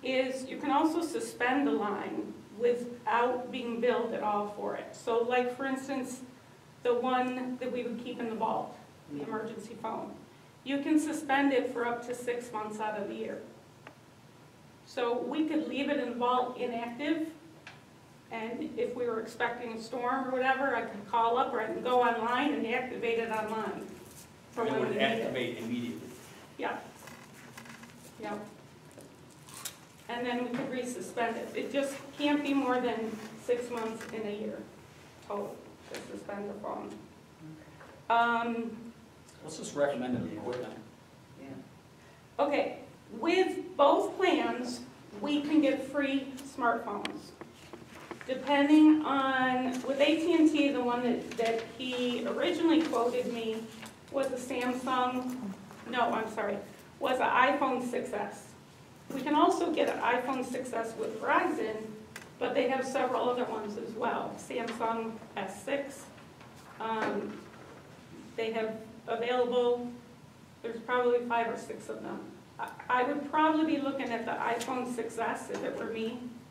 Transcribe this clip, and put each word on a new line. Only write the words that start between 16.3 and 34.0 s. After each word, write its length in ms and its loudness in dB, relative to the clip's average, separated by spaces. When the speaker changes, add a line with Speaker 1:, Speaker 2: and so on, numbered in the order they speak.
Speaker 1:
inactive, 680 -2
and 460 -6
if 180 -2
we 120 -2
were 140 -2
expecting 520 -4
a 80 -8
storm 460 -2
or 40 -2
whatever, 440 2
I 60 0
could 280 -8
call 280 4
up 160 2
or 80 0
I 60 0
can 140 -4
go 200 4
online 520 4
and 140 0
activate 520 0
it 120 -2
online. 540 -4
For 100 -4
Speaker 3:
And 80 2
it 20 0
Speaker 1:
when 100 2
Speaker 3:
would 80 2
Speaker 1:
we 60 0
need 60 2
it. 200 2
Speaker 3:
activate 380 -2
immediately? 500 -4
Speaker 1:
Yeah. 200 -4
Yeah. 140 -6
And 160 -4
then 180 0
we 60 -4
could 220 -2
resuspend 680 -2
it. 180 -8
It 160 -4
just 240 0
can't 260 4
be 100 2
more 260 4
than 380 0
six 260 0
months 420 -6